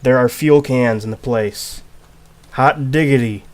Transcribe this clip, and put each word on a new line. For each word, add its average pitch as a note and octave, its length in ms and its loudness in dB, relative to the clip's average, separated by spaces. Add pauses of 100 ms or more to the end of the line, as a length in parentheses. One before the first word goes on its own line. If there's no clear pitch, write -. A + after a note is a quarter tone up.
There B2+ 160 2
are B2 120 2
fuel D3 320 4
cans B2 420 -2
in A2 80 -10
the G#2+ 60 -8
place. A2 640 -6 (720)
Hot C#3 400 0
diggity. C3 520 0 (100)